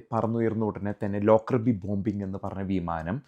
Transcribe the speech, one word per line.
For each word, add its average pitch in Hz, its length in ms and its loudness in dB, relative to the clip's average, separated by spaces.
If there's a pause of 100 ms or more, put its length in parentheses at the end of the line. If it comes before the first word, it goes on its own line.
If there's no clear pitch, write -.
(120)
പറന്നുയർന്ന 113 540 0
ഉടനെ 101 280 -4
തന്നെ 101 260 -4
ലോക്കർബി 110 520 4
ബോംബിംഗ് 98 520 -2
എന്ന് 95 200 -6
പറഞ്ഞ 95 180 -6
വിമാനം 85 560 -2 (100)